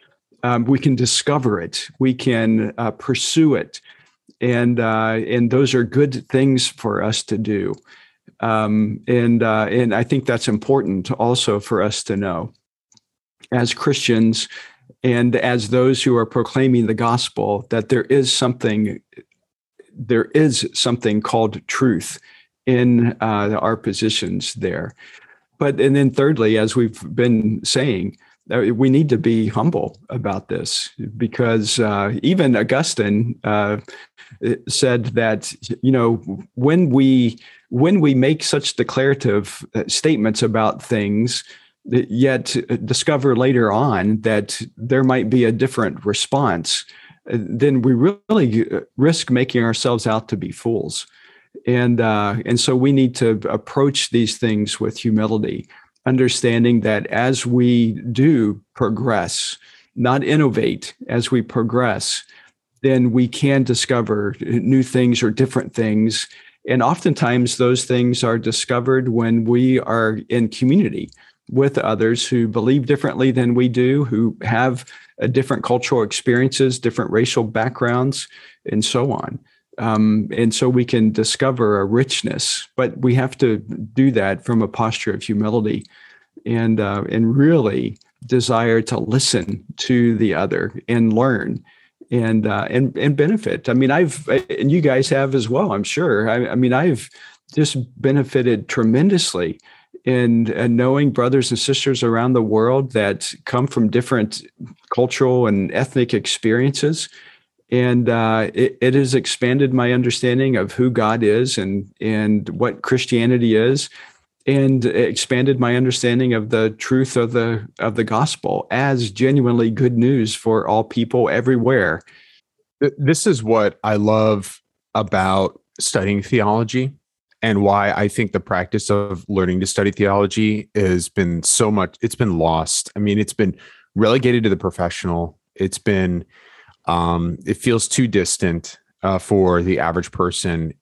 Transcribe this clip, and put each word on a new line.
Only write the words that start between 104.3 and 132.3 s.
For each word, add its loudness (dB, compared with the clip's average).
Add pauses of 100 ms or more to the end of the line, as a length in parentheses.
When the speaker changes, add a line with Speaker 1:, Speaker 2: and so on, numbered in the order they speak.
Speaker 1:
cultural 2
and 0
ethnic -2
experiences. -2 (600)
And, 2
uh, 0
it, 0
it 2
has 2
expanded 0
my 2
understanding 0
of -2
who 0
God 0
is 2
and, -6
and 0
what -4
Christianity 2
is, 0 (580)
and 2
expanded 0
my 2
understanding 0
of -4
the 2
truth -2
of 0
the, -2 (120)
of -4
the 0
gospel -2
as 0
genuinely 2
good 0
news 2
for 0
all 2
people -2
everywhere. 0 (800)
Speaker 2:
Th-, 0
this 0
is 2
what 0
I 0
love 0 (340)
about 0 (200)
studying -2
theology 0 (480)
and 0
why 2
I 0
think -4
the -2
practice -4
of -2
learning 0
to -2
study -2
theology 0
has 0
been -2
so 2
much, -2
it's -4
been 0